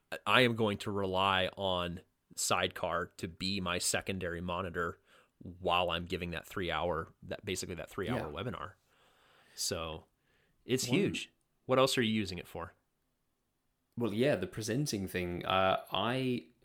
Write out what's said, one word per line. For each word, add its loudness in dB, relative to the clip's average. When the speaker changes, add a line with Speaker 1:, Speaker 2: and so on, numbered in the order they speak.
Speaker 1:
I 8
am 6
going 2
to -6
rely 4
on 0
Sidecar 0
to -6
be -4
my 0
secondary -2
monitor -2
while 4
I'm -2
giving -4
that -6
three-hour, -2
that, -8
basically -4
that -10
three-hour -4
Speaker 2:
Yeah. -6
Speaker 1:
webinar. -6
So -4
it's 0
Speaker 2:
One 2
Speaker 1:
huge. -2
What 4
else 6
are 6
you 4
using 0
it -10
for? -10
Speaker 2:
Well, -2
yeah, 2
the -2
presenting -2
thing. -2
Uh, 4
I, 0